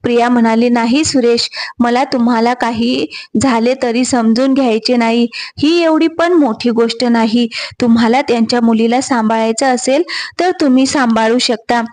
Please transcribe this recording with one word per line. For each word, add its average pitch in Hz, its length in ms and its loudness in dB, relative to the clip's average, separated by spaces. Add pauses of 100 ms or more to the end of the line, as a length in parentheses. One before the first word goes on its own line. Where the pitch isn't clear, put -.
प्रिया 240 260 2
म्हणाली, 233 400 2
"नाही 240 340 0
सुरेश, 233 460 0 (300)
मला 240 240 0
तुम्हाला 240 500 0
काही 240 520 -2 (360)
झाले 240 320 0 (100)
तरी 240 220 0
समजून 240 480 0
घ्यायचे 247 420 0
नाही. 233 320 0 (320)
ही 339 240 2
एवढी 320 240 2
पण 330 260 0
मोठी 254 360 0
गोष्ट 233 340 0
नाही. 233 440 2 (340)
तुम्हाला 233 400 2
त्यांच्या 240 400 0
मुलीला 226 400 2
सांभाळायचं 226 640 -2
असेल, 262 380 0 (360)
तर 359 120 0 (100)
तुम्ही 262 240 2
सांभाळू 233 520 0
शकता, 240 440 -2 (120)